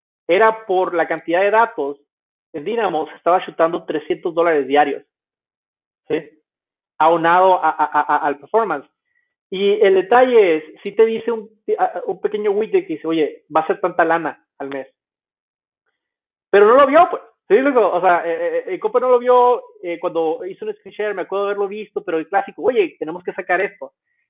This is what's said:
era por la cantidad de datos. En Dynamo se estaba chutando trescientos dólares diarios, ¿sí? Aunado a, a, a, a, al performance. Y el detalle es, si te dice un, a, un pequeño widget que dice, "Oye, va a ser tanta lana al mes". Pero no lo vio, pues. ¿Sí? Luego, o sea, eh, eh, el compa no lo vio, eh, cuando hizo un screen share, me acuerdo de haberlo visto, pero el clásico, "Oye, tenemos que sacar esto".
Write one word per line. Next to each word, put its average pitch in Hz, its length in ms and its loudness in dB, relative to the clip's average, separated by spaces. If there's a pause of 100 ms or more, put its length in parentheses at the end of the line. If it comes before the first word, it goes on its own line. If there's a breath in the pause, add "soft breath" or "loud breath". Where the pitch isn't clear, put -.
(280)
era 220 380 2
por 180 300 -2
la 160 120 0
cantidad 165 340 -2
de 202 100 0
datos. 156 500 -2 (500)
En 147 120 -12
Dynamo 175 440 -4
se - 100 -18
estaba 185 280 0
chutando 170 400 -2
trescientos 160 480 -6
dólares 160 340 0
diarios, 143 360 0 (1040)
¿sí? 156 120 -2 (760)
Aunado 170 680 4
a, 156 60 2
a, 151 160 -2
a, 147 300 -2
a, - 100 2
al 143 140 -4
performance. 160 500 -4 (640)
Y 202 220 0
el 196 200 4
detalle 208 640 4
es, 156 60 -8 (180)
si 196 120 -10
te 226 120 4
dice 226 260 -2
un, 220 160 -8 (300)
a, 185 300 -2
un 185 120 -6
pequeño 208 300 -4
widget 190 380 -2
que 160 80 -8
dice, 160 120 -10
"Oye, 160 360 -4 (120)
va 156 60 2
a - 60 -4
ser 180 120 -4
tanta 175 240 0
lana 165 400 -4 (140)
al 139 120 -12
mes". 135 180 -10 (1600)
Pero 202 160 4
no 226 80 6
lo 277 140 6
vio, 320 240 6
pues. - 100 -8 (260)
¿Sí? 190 80 2
Luego, 247 360 2
o 175 100 -2
sea, 175 260 2
eh, 165 300 -4
eh, 165 100 -4
el 180 120 -6
compa 220 200 -2
no 254 100 -2
lo 247 80 4
vio, 247 460 2 (180)
eh, 170 180 -8
cuando 165 460 -4
hizo 196 200 -12
un 214 80 -8
screen 196 200 -20
share, 208 220 -6
me 175 80 -6
acuerdo 196 220 -4
de 202 60 -4
haberlo 202 160 -4
visto, 208 360 -10
pero 165 160 -4
el 156 80 -8
clásico, 190 360 -4
"Oye, 208 360 0
tenemos 165 240 -10
que 185 100 -10
sacar 180 280 -2
esto". 196 320 -10 (360)